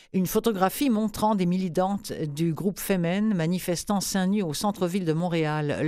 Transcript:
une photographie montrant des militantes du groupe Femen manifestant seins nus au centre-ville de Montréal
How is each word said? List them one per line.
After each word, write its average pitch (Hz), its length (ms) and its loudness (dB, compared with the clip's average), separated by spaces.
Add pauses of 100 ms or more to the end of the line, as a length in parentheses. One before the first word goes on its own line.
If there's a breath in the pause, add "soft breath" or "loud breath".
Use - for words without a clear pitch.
(120 loud breath)
une 185 140 2
photographie 214 640 2
montrant 214 440 2
des 185 120 2
militantes 185 680 0
du 160 400 -2
groupe 170 260 -2
Femen 196 540 0
manifestant 175 680 -2
seins 185 240 0
nus 202 160 2
au 156 100 -2
centre-ville 190 540 -2
de 156 80 2
Montréal 151 720 0